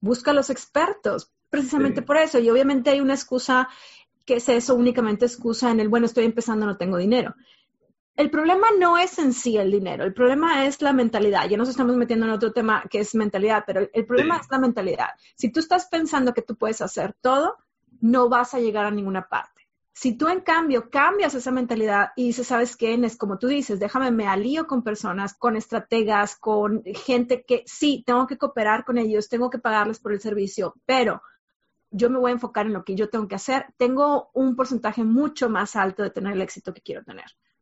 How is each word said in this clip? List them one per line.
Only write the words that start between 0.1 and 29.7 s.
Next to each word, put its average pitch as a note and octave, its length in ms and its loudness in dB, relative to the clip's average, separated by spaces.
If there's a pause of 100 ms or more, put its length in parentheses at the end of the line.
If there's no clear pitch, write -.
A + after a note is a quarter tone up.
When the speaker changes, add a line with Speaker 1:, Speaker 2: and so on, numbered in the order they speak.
Speaker 1:
a - 20 4
los C#4 160 2
expertos", - 840 -4 (180)
precisamente C#4 520 0
Speaker 2:
Sí. A#3+ 40 -10
Speaker 1:
por D4 120 2
eso. D#4 220 4
Y A#3 100 4
obviamente C4+ 400 4
hay C#4 100 4
una C4+ 140 0
excusa B3+ 560 0 (560)
que B3 100 2
es A#3+ 140 -2
eso, A#3+ 260 4
únicamente A#3+ 500 2
excusa A#3+ 460 -2
en A3+ 80 4
el, G#3+ 80 2
"bueno, A#3 180 4
estoy A3+ 200 2
empezando, A3+ 400 0
no G3+ 100 -4
tengo F3+ 220 -2
dinero". G3+ 360 0 (840)
El D4 120 2
problema E4+ 380 2 (100)
no E4+ 200 4
es F4+ 220 0
en C#4 120 2
sí A#3+ 260 -2
el G3 140 2
dinero, G3 320 -2
el G3 100 -2
problema C#4 520 2
es C#4 160 -2
la C#4+ 100 2
mentalidad. G#3+ 560 2
Ya G3+ 80 0
nos A#3+ 140 0
estamos B3+ 260 0
metiendo A#3+ 300 0
en A3 80 0
otro A3 180 -2
tema A3 380 0
que G#3 100 -2
es G#3 160 -4
mentalidad, G#3 500 0
pero F#3+ 280 -2
el A3+ 120 -2
problema C#4+ 300 2
Speaker 2:
Sí. D#4+ 60 -4
Speaker 1:
es - 100 -10
la C4+ 80 0
mentalidad. G#3 480 -2 (300)
Si A#3+ 120 -2
tú D#4+ 120 -2
estás F4+ 240 0
pensando C#4+ 480 0
que A#3 80 -2
tú A3+ 160 -10
puedes A3 240 -4
hacer E3 400 -6
todo, C#4+ 340 0 (460)
no A#3+ 260 4
vas A#3+ 260 0
a B3+ 60 -2
llegar G#3+ 260 0
a G#3 60 -2
ninguna G3 380 -4
parte. - 320 -8 (320)
Si A#3+ 240 -4
tú, D#4 120 0
en F#4 100 0
cambio, D#4+ 500 0
cambias D#4 460 0
esa B3+ 160 -4
mentalidad A3 640 0
y B3 120 0
dices, A#3+ 200 -2
"¿Sabes A#3+ 300 -2
qué, A#3 200 0
Nes? A#3 200 0
Como G3 200 -6
tú A#3+ 100 -4
dices, C4+ 320 -2
déjame, B3+ 300 -2
me A3+ 160 0
alío A#3 400 -2
con C4+ 180 -2
personas, G3+ 500 -6
con A#3 240 -2
estrategas, A3 800 -2
con G#3 480 0
gente B3 600 -2
que A#3+ 220 0
sí, C#4+ 380 0
tengo B3 200 2
que C#4 120 -10
cooperar A3+ 480 0
con A#3+ 120 0
ellos, G#3+ 300 0
tengo A#3+ 220 -2
que A#3+ 100 -6
pagarles A3 400 -2